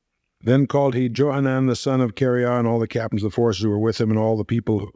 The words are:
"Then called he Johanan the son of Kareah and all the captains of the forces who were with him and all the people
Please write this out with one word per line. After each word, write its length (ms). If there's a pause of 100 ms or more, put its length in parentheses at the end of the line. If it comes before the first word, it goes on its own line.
(420)
"Then 240
called 280
he 140
Johanan 560
the 120
son 260
of 120
Kareah 440
and 100
all 100
the 80
captains 360
of 80
the 40
forces 280
who 80
were 80
with 200
him 120
and 80
all 180
the 80
people 520